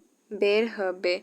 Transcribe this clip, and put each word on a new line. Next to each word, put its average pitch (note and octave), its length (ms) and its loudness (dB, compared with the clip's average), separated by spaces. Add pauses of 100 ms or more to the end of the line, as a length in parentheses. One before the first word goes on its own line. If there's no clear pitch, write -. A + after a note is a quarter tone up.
(300)
বের G#3 380 2
হবে। F#3 540 -2